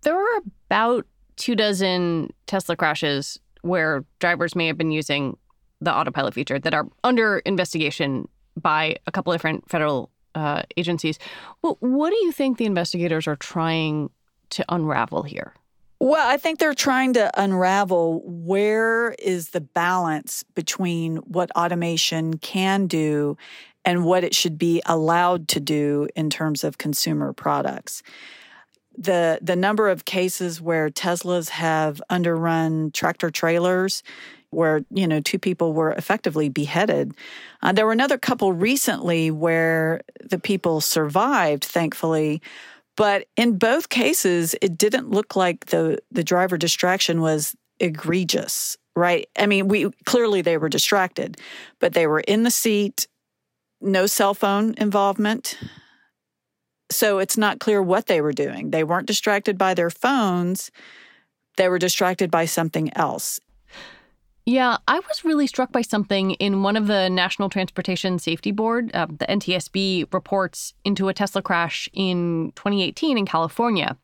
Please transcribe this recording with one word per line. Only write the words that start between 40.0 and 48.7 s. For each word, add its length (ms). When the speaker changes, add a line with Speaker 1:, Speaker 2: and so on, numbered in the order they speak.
Speaker 2:
the 160
people 420
survived, 840
thankfully, 760
but 300
in 220
both 300
cases, 720
it 160
didn't 320
look 240
like 320
the, 320
the 120
driver 320
distraction 640
was 360
egregious, 960